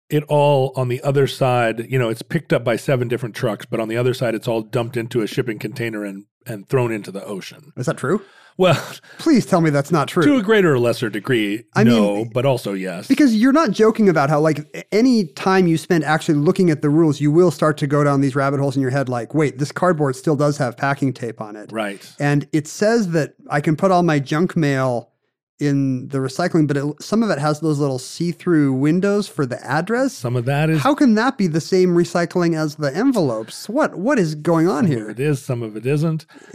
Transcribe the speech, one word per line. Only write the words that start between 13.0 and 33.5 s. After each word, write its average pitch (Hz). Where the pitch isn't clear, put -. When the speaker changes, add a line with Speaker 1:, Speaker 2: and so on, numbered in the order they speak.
Speaker 2:
because 269
you're 247
not 311
joking 220
about 156
how, 151
like, 156
a-, -
any 220
time 190
you 160
spend 165
actually 156
looking 180
at 147
the 151
rules, 151
you 147
will 170
start 151
to 151
go 147
down 143
these 139
rabbit 139
holes 139
in 139
your 131
head, 135
like, 120
"Wait, 143
this 143
cardboard 151
still -
does 147
have 120
packing 139
tape 120
on 107
it." 107
Speaker 1:
Right. 101
Speaker 2:
And 143
it 151
says 214
that 156
I 147
can 156
put 190
all 175
my 160
junk 156
mail 131
in 135
the 139
recycling, 156
but 143
it, 147
some 220
of 220
it 147
has 151
those 151
little 135
see-through 160
windows 180
for -
the 123
address. 202
Speaker 1:
Some 120
of 120
that 143
is 160
Speaker 2:
How 277
can 262
that 247
be 190
the 156
same 185
recycling 170
as 156
the 143
envelopes? 160